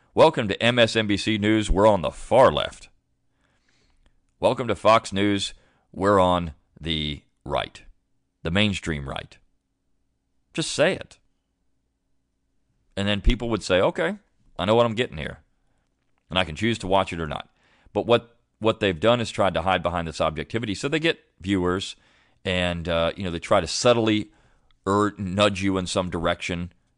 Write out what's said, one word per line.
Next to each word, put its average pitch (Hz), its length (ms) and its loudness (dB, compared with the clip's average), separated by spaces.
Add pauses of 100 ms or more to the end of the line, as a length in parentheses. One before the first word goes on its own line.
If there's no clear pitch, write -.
(120)
Welcome 127 360 4
to - 140 -4
M 123 160 2
S 113 180 4
N 110 100 2
B 101 100 0
C 107 220 -2
News, 107 320 2
we're 101 180 6
on 98 140 4
the 65 80 -2
far 113 420 4
left. - 380 -6 (1500)
Welcome 120 300 0
to 101 80 -2
Fox 110 380 2
News, 101 400 0 (380)
we're 98 280 4
on 90 320 2 (260)
the 76 440 -4 (200)
right, 60 400 -6 (600)
the 82 80 -6
mainstream 85 580 -2
right." - 300 -12 (1120)
Just - 200 -6
say 160 220 2
it. - 240 -14 (1800)
And 101 100 -2
then 101 140 -2
people 120 260 0
would 107 140 -2
say, 92 180 2
"Okay, 175 380 -2 (400)
I 87 80 -4
know 110 80 2
what 117 100 4
I'm 113 100 -2
getting 113 220 -4
here. - 220 -10 (920)
And 92 120 -2
I 92 40 0
can 78 120 -10
choose 110 220 -2
to 92 100 -8
watch 95 240 2
it 85 80 -6
or 78 80 -6
not." - 220 -10 (420)
But 104 120 -2
what, 117 320 0 (220)
what 107 220 -2
they've 92 180 0
done 117 220 2
is 107 100 -6
tried 95 240 0
to 80 80 -2
hide 90 180 0
behind 85 280 -4
this 78 120 -8
objectivity. 85 540 -4
So 139 140 -6
they 160 100 -2
get 160 220 -2 (200)
viewers 92 540 -2 (500)
and, 90 440 -4
uh, 82 280 0
you 101 60 -10
know, 90 80 -6
they 85 80 -6
try 101 220 2
to 80 80 -2
subtly 113 640 2 (560)
ur-, 104 300 2
nudge 98 440 0
you 98 160 2
in 90 80 -2
some 90 240 -2
direction 87 640 -4 (260)